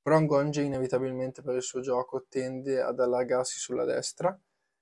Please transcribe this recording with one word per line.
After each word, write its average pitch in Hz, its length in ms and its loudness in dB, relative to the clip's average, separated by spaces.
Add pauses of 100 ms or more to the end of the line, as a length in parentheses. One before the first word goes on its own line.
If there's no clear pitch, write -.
Però 156 180 6
Ngonge 147 420 2
inevitabilmente 131 800 -2
per 131 140 -2
il 127 80 -2
suo 127 180 -6
gioco 127 480 -2
tende 131 520 -2
ad 123 180 -2
allargarsi 123 580 2
sulla - 260 -4
destra, 127 560 -2 (420)